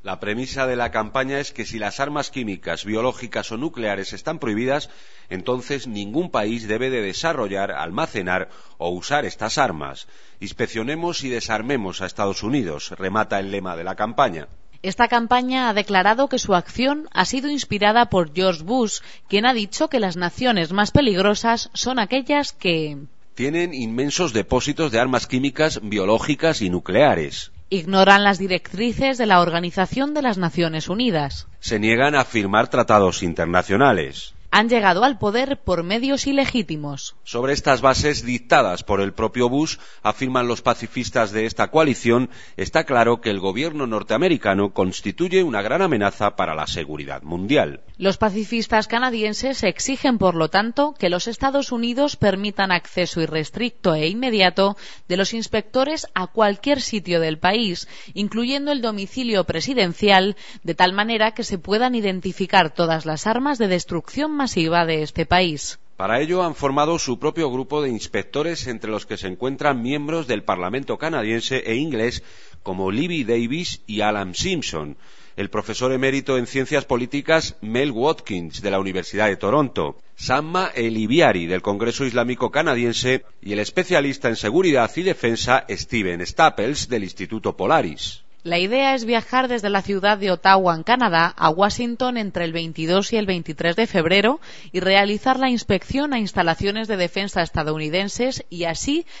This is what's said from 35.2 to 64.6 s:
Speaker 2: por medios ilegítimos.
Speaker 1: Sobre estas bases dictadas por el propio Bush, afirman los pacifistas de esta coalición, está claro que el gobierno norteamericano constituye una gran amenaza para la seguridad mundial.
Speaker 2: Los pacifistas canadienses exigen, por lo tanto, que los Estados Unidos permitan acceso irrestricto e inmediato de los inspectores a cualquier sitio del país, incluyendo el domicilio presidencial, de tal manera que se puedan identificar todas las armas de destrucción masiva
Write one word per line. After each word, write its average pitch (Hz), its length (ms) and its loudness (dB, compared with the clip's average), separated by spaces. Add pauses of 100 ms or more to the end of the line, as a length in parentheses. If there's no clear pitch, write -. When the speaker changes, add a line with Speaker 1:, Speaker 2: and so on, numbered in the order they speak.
Speaker 2:
por 170 240 0
medios 240 420 0
ilegítimos. 170 1000 -2
Speaker 1:
Sobre 127 260 -2
estas 139 300 2
bases 131 420 4
dictadas 120 580 2
por 98 200 0
el 98 100 2
propio 120 380 0
Bush, 147 260 0 (260)
afirman 127 460 0
los 117 140 -2
pacifistas 117 720 0
de 110 120 0
esta 107 220 0
coalición, 127 600 4 (260)
está 156 300 0
claro 117 340 4
que 110 100 -2
el 98 120 -2
gobierno 135 460 -2
norteamericano 104 840 2
constituye 165 680 2
una 113 180 0
gran 131 200 0
amenaza 104 560 2
para 82 180 0
la 76 100 -2
seguridad 73 580 -8
mundial. 90 580 0 (160)
Speaker 2:
Los 185 200 0
pacifistas 214 720 0
canadienses 233 760 -2
exigen, 247 540 0
por 185 160 4
lo 160 160 2
tanto, 240 480 0
que 180 120 0
los 175 180 -2
Estados 269 460 0
Unidos 240 420 0
permitan 196 560 2
acceso 175 480 0
irrestricto 160 760 0
e 156 120 0
inmediato 202 720 2 (320)
de 180 80 2
los 196 160 0
inspectores 254 840 -2
a 185 120 -2
cualquier 220 520 2
sitio 175 400 0
del 160 180 2
país, 196 520 0 (240)
incluyendo 240 580 -2
el 269 100 0
domicilio 214 600 0
presidencial, 196 960 2 (260)
de 170 100 -2
tal 185 200 6
manera 220 400 2
que 240 100 -6
se 190 140 -4
puedan 226 380 0
identificar 185 800 2
todas 160 320 2
las 156 220 -2
armas 254 300 2
de 214 100 2
destrucción 190 680 0
masiva 170 480 2